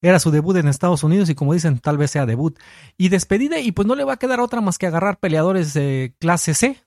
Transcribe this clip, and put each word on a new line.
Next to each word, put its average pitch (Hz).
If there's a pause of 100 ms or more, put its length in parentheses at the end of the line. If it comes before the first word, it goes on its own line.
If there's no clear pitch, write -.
era 180
su 160
debut 151
en 160
Estados 151
Unidos 170
y 151
como 143
dicen, 160
tal 147
vez 143
sea 143
debut 123 (400)
y 180
despedida, 202
y 240
pues 202
no 240
le 285
va 269
a 247
quedar 254
otra 240
más 196
que 190
agarrar 180
peleadores 160
de 135
clase 165
C 254